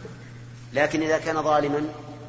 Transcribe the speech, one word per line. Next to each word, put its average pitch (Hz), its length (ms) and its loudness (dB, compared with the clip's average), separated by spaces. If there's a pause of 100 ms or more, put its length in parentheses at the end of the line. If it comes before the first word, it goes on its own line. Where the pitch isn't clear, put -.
(720)
لكن 151 280 4
إذا 156 160 4
كان 165 260 0
ظالما 151 500 4 (360)